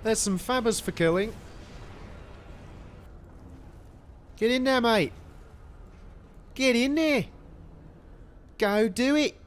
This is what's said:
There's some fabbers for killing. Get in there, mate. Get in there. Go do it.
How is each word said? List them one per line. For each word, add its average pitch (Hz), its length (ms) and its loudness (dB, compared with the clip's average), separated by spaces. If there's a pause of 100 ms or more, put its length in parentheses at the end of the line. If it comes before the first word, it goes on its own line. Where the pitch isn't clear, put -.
There's 220 160 2
some 190 200 0
fabbers 233 420 0
for - 100 -6
killing. 175 420 2 (3000)
Get 220 140 2
in 254 120 2
there, 262 160 4
mate. 220 320 4 (1400)
Get 254 200 4
in 262 200 2
there. 302 300 2 (1300)
Go 214 300 4
do 247 280 2
it. 302 200 2 (120)